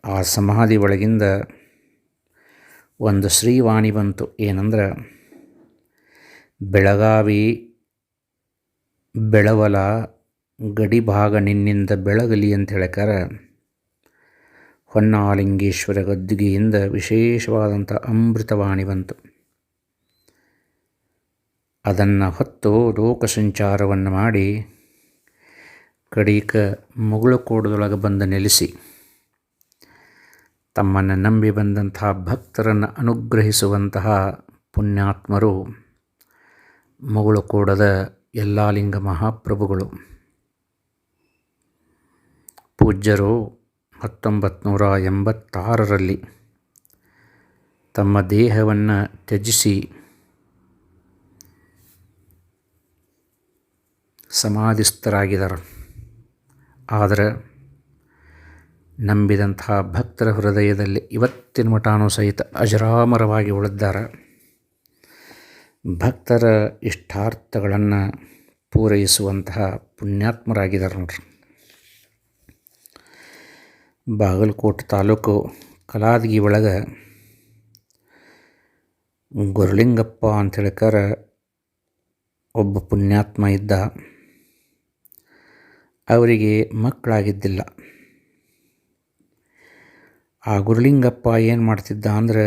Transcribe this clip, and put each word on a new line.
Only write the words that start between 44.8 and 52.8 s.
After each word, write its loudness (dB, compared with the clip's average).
ಎಂಬತ್ತಾರರಲ್ಲಿ -2
ತಮ್ಮ 2
ದೇಹವನ್ನು 0
ತ್ಯಜಿಸಿ -2